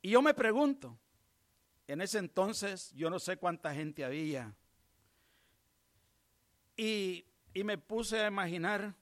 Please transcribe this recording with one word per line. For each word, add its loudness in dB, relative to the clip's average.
Y -4
yo 10
me 6
pregunto, 2
en -6
ese -2
entonces -2
yo -2
no -2
sé -4
cuánta -2
gente -4
había, -4
y, 0
y -2
me 0
puse -2
a 2
imaginar -2